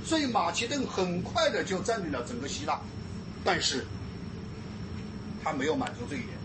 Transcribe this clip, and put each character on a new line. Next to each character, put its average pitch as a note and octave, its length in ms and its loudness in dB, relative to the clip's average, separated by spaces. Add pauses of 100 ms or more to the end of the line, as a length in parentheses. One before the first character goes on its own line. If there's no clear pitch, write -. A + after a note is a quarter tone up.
所 D#4+ 140 4
以 D4 80 4
马 F#3+ 260 4
其 A3+ 160 0
顿 C4+ 200 0
很 F3+ 340 2
快 C#4+ 300 4
的 F3+ 120 2
就 F3+ 180 2
占 A3+ 220 2
领 D3+ 80 0
了 A#2+ 120 0
整 A#2+ 180 -4
个 C#3 60 -4
希 C#3+ 180 -4
腊， D3 160 2 (640)
但 F3 180 4
是 B2 240 2 (1600)
他 D#3 100 0
没 C#3 140 2
有 D3+ 80 4
满 B2+ 180 0
足 - 60 -8 (100)
这 C#3+ 60 -4
一 B2 60 -4
点。 - 80 -6 (160)